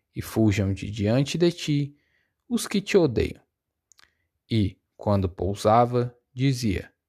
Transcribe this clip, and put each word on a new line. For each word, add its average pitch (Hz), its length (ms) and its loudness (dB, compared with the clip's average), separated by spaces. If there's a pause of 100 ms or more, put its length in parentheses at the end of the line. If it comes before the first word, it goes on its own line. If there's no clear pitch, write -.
(160)
e - 60 -8
fujam 101 520 0
de 101 160 -8
diante 113 480 -2
de 170 140 2
ti 143 460 -4 (500)
os 233 200 -4
que 196 140 -2
te - 160 0
odeiam." 101 440 0 (1080)
E, 107 300 0 (160)
quando 98 340 0
pousava, 120 880 0 (160)
dizia: 123 580 -2 (180)